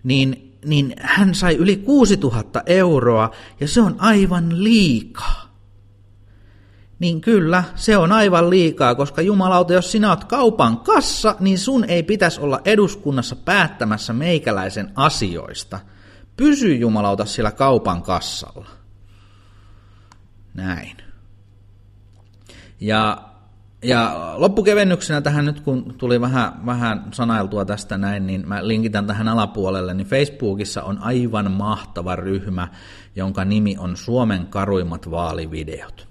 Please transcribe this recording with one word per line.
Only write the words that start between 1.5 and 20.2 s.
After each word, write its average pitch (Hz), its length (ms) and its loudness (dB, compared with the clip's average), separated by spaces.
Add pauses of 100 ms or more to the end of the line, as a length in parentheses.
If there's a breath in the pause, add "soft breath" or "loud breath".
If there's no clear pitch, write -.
yli 180 220 4
kuusituhatta 196 880 2
euroa, 127 680 4 (280 loud breath)
ja 147 80 -4
se 233 140 4
on 196 160 4
aivan 180 680 2
liikaa. 196 840 2 (1500 soft breath)
Niin 170 220 -2
kyllä, 180 420 4 (120)
se 214 220 4
on 170 140 4
aivan 180 380 4
liikaa, 156 460 4
koska 143 260 -2
jumalauta, 185 520 4
jos - 180 2
sinä 214 180 2
oot 185 140 0
kaupan 226 540 2
kassa, - 600 2
niin 190 200 2
sun 254 240 0
ei 170 200 0
pitäisi 180 380 0
olla 139 240 -2
eduskunnassa 160 720 0
päättämässä 120 760 -2
meikäläisen 110 840 -2
asioista. 98 840 -4 (580 soft breath)
Pysy, 269 380 4
jumalauta, 104 500 0
siellä 107 260 -4
kaupan 104 500 0
kassalla. - 680 -8 (1900 soft breath)